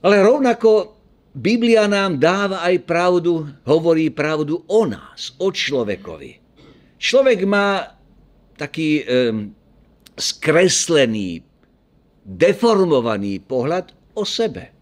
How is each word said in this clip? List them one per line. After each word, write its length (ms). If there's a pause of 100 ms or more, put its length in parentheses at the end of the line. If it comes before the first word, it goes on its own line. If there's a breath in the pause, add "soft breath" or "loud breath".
Ale 160
rovnako 720 (400)
Biblia 560
nám 240
dáva 480
aj 240
pravdu, 560 (240)
hovorí 400
pravdu 640
o 160
nás, 480
o 160
človekovi. 880 (560 soft breath)
Človek 480
má 480 (640)
taký, 480
em, 480 (640)
skreslený, 1300 (800)
deformovaný 1200
pohľad 480 (240)
o 80
sebe. 480 (100)